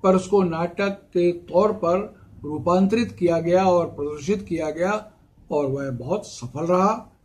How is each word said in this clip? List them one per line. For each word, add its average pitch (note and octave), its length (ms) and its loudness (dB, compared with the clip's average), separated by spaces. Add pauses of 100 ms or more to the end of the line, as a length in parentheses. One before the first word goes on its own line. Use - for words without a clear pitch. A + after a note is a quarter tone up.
पर F#3 120 6
उसको F#3+ 280 2
नाटक E3+ 460 -2
के F3 420 0
तौर F3+ 400 0
पर F#3+ 480 -2 (240)
रूपांतरित F3+ 680 0
किया E3 280 0
गया F3+ 260 2
और F3 200 4
प्रदर्शित D3+ 640 -4
किया D#3+ 200 -4
गया G3 420 -4 (400)
और D3 140 0
वह C3+ 260 -4
बहुत C3+ 360 -6
सफल D3 380 -10
रहा। F#3+ 600 0